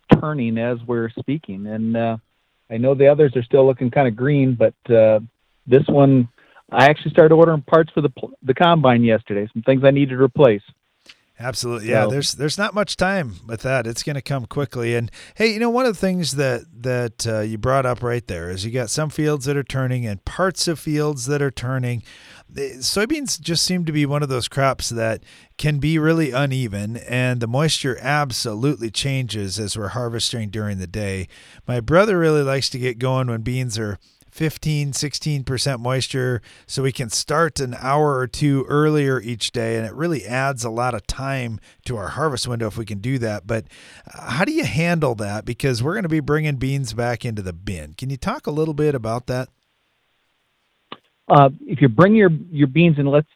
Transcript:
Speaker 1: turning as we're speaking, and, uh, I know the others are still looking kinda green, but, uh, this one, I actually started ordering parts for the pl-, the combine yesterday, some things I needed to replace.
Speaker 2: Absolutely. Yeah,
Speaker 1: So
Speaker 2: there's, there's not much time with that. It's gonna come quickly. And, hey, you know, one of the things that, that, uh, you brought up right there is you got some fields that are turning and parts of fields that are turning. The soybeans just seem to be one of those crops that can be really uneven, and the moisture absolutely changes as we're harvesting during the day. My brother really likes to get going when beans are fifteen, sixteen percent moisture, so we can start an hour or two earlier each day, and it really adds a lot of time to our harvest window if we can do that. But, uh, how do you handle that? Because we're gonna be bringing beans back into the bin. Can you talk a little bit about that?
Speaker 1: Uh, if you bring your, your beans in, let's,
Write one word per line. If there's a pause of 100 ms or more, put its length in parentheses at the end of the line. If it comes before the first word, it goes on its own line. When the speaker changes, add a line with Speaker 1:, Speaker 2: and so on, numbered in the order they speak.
(200)
Speaker 1:
turning
as
we're
speaking,
and,
uh, (520)
I
know
the
others
are
still
looking
kinda
green,
but, (180)
uh, (440)
this
one, (440)
I
actually
started
ordering
parts
for
the
pl-, (100)
the
combine
yesterday,
some
things
I
needed
to
replace. (760)
Speaker 2:
Absolutely.
Yeah,
Speaker 1:
So
Speaker 2:
there's,
there's
not
much
time (120)
with
that.
It's
gonna
come
quickly.
And, (240)
hey,
you
know,
one
of
the
things
that, (160)
that,
uh,
you
brought
up
right
there
is
you
got
some
fields
that
are
turning
and
parts
of
fields
that
are
turning. (460)
The
soybeans
just
seem
to
be
one
of
those
crops
that (340)
can
be
really
uneven,
and
the
moisture
absolutely
changes
as
we're
harvesting
during
the
day. (400)
My
brother
really
likes
to
get
going
when
beans
are (320)
fifteen,
sixteen
percent
moisture, (260)
so
we
can
start
an
hour
or
two
earlier
each
day,
and
it
really
adds
a
lot
of
time (280)
to
our
harvest
window
if
we
can
do
that.
But, (500)
uh,
how
do
you
handle
that?
Because
we're
gonna
be
bringing
beans
back
into
the
bin.
Can
you
talk
a
little
bit
about
that? (1800)
Speaker 1:
Uh, (160)
if
you
bring
your, (220)
your
beans
in,
let's,